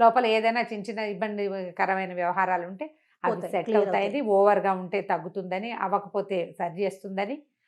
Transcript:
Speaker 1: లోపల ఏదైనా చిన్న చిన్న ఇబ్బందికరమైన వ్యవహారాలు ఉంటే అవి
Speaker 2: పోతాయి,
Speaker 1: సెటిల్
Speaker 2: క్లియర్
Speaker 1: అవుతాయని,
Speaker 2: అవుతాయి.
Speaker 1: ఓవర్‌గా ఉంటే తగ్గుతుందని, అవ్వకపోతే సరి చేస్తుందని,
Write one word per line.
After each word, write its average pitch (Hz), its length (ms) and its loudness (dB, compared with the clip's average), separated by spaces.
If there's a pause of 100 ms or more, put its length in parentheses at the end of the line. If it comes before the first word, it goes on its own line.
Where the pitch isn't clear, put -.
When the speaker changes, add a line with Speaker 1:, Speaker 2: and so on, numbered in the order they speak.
Speaker 1:
లోపల 233 260 8
ఏదైనా 226 340 2
చిన్న 226 280 -6
చిన్న 214 100 -8
ఇబ్బందికరమైన 190 1160 -2
వ్యవహారాలు 180 520 0
ఉంటే 196 280 -12 (300)
అవి 190 100 0
Speaker 2:
పోతాయి, 175 160 -6
Speaker 1:
సెటిల్ 180 140 0
Speaker 2:
క్లియర్ 214 200 2
Speaker 1:
అవుతాయని, 196 220 0
Speaker 2:
అవుతాయి. 226 140 -2
Speaker 1:
ఓవర్‌గా 196 520 4
ఉంటే 185 280 -4
తగ్గుతుందని, 185 720 -6
అవ్వకపోతే 196 880 -2
సరి 175 220 -6
చేస్తుందని, 196 600 -4 (240)